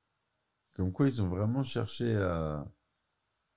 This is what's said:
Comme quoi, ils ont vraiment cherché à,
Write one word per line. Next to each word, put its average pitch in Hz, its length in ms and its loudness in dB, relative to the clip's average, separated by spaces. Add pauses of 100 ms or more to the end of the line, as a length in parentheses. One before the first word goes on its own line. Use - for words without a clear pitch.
(760)
Comme 92 180 0
quoi, 139 140 4
ils 117 160 0
ont 95 60 2
vraiment 107 340 0
cherché 117 540 -2
à, 80 520 0 (880)